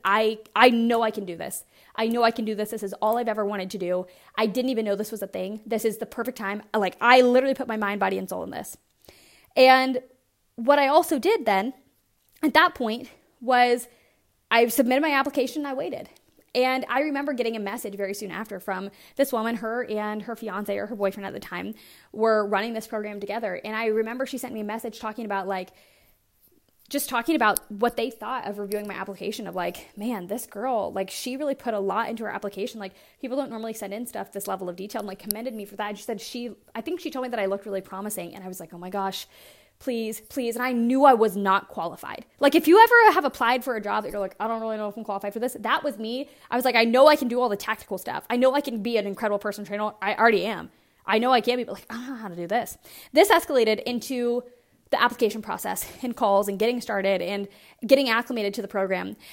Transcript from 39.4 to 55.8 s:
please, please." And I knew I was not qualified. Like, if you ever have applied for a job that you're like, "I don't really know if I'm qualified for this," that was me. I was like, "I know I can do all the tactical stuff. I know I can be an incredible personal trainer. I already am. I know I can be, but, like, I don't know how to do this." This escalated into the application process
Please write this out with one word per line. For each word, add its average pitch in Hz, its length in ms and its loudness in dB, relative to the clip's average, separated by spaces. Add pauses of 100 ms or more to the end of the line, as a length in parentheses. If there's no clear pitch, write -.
please, 226 420 -4
please." 233 340 -4
And 247 80 -4
I 254 100 0
knew 247 320 4
I 269 100 10
was 214 200 4
not 196 340 2
qualified. - 540 -10 (160)
Like, 285 140 6
if 320 140 4
you 359 120 10
ever 466 340 10
have 320 120 2
applied 247 380 0
for 254 120 -4
a 208 60 -4
job 208 220 -2
that - 80 -8
you're 202 100 -4
like, 190 180 -6
"I 214 80 -2
don't 226 140 -4
really 220 160 -4
know 214 100 -6
if 202 80 -10
I'm 226 80 -10
qualified 202 300 -6
for 226 60 -8
this," 240 220 -4
that 269 220 0
was 262 140 -4
me. 233 320 -8 (220)
I - 40 0
was 254 100 0
like, 240 100 2
"I 233 100 6
know 254 220 8
I 302 80 10
can 269 120 0
do 240 140 0
all 247 80 2
the 202 80 -2
tactical 208 400 -6
stuff. - 320 -8
I 240 80 0
know 254 160 4
I 285 80 0
can 233 220 -6
be 233 140 0
an 202 100 -2
incredible 202 320 -2
personal 208 260 -6
trainer. 208 260 -4 (120)
I 208 100 -2
already 214 320 4
am. 180 240 -6 (340)
I 208 140 2
know 247 140 2
I 240 100 6
can 240 160 0
be, 247 60 -2
but, 208 100 -8
like, - 160 -14
I 226 60 -10
don't 247 140 -12
know 269 60 -10
how 220 120 -12
to 175 80 -12
do 175 100 -6
this." 208 320 -4 (340)
This 339 180 8
escalated 254 580 2
into 240 560 -2 (480)
the 240 100 2
application 226 400 4
process 190 420 -6 (200)